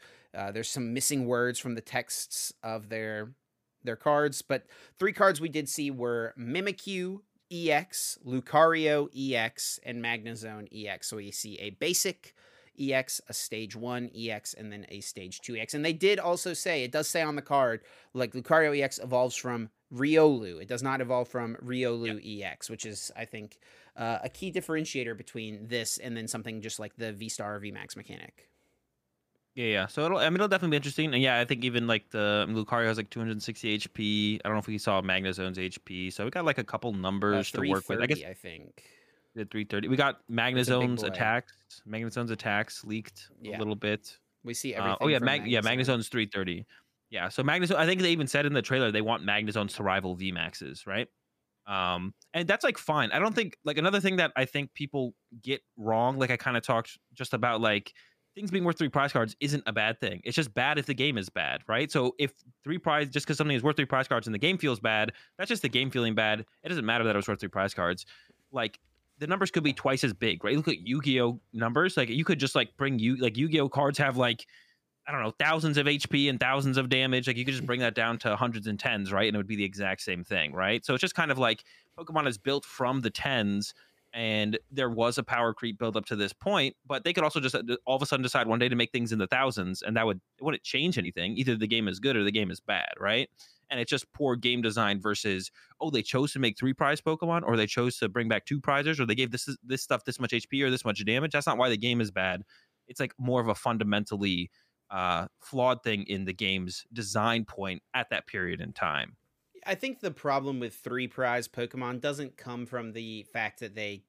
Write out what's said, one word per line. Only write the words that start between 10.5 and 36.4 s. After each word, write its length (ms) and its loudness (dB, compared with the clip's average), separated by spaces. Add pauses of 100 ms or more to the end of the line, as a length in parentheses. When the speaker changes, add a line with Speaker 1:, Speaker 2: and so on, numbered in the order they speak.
Speaker 1:
E 140 -10
X. 220 -8
So 80 -8
we 140 -12
see 280 -10
a 120 -10
basic 640 -2 (440)
E 140 -2
X, 360 -2
a 40 -10
stage 420 -8
one 400 -6
E 160 -6
X, 240 -8
and 160 -14
then 180 -14
a 120 -12
stage 400 -12
two 160 -10
E 40 -4
X. 120 -8
And 120 -4
they 80 2
did 260 4
also 340 0
say, 300 -2
it 100 -6
does 160 0
say 140 0
on 120 -2
the 80 -4
card, 400 2 (300)
like, 200 -2
Lucario 420 4
E 80 2
X 160 -2
evolves 360 2
from 340 -6 (240)
Riolu. 680 6
It 80 -14
does 140 -4
not 180 0
evolve 280 0
from 280 -4
Riolu 460 -2
Speaker 2:
Yeah. 100 -4 (100)
Speaker 1:
E 200 -10
X, 260 -10
which 160 -10
is, 320 -10
I 80 -8
think, 340 -14 (380)
uh, 260 -2
a 60 -6
key 220 -8
differentiator 640 -4
between 500 -12
this 300 -4
and 200 -8
then 120 -6
something 320 -8
just 180 -10
like 180 -12
the 160 -6
V-Star 440 -8
or 20 -10
V-Max 380 -12
mechanic. 520 -18 (1080)
Speaker 2:
Yeah, 100 -2
yeah. 220 2
So 180 -2
it'll, 140 2
I 100 4
mean, 60 2
it'll 120 2
definitely 240 2
be 60 4
interesting. 360 -2
And 80 4
yeah, 180 4
I 60 2
think 200 -2
even, 200 0
like, 260 0
the 380 2
Lucario 360 0
has, 120 2
like, 120 -6
two 100 -8
hundred 240 -4
sixty 260 -6
H 240 -2
P. 520 0
I 20 0
don't 80 0
know 40 0
if 80 -6
we 100 -4
saw 240 2
Magnezone's 580 -2
H 240 -6
P. 260 -8
So 140 -6
we 80 -4
got, 140 -4